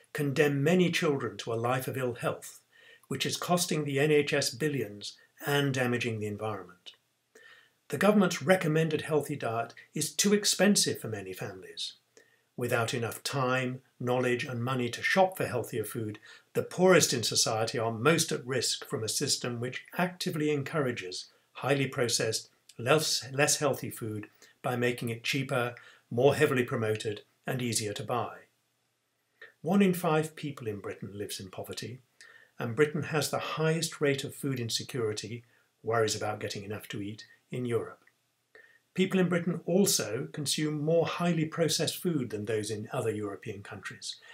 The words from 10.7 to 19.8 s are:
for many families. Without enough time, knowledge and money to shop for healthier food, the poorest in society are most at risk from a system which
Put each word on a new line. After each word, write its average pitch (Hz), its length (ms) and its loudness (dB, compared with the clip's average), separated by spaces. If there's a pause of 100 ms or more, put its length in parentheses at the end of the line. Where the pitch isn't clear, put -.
for 120 80 -8
many 95 240 -8
families. 92 640 -10 (600)
Without 120 360 2
enough 117 300 -4
time, 127 580 0 (180)
knowledge 123 440 2
and 120 200 -4
money 123 260 0
to - 120 -8
shop - 340 4
for 123 120 -2
healthier 113 380 -4
food, 107 340 -6 (340)
the 120 80 0
poorest 175 520 6
in - 100 0
society 113 560 0
are 113 140 0
most 151 380 4
at 139 140 -4
risk - 400 -2
from 117 180 -4
a 104 60 -2
system 123 500 -2
which 127 260 -6 (120)